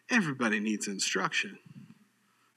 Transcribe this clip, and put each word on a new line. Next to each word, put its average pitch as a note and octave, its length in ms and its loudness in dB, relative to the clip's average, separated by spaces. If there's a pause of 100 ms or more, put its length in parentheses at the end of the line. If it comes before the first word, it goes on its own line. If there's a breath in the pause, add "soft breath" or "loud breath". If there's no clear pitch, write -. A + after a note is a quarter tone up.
(100)
Everybody B2+ 480 2
needs G#2 300 -2
instruction. G2 680 -2 (1000)